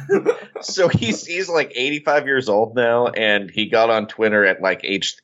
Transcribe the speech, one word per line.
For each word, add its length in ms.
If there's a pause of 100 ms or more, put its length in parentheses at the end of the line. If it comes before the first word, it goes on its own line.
(600)
So 260
he's, 380
he's, 240
like, 260
eighty-five 500
years 240
old 260
now, 320
and 420
he 180
got 220
on 180
Twitter 380
at, 160
like, 220
age 400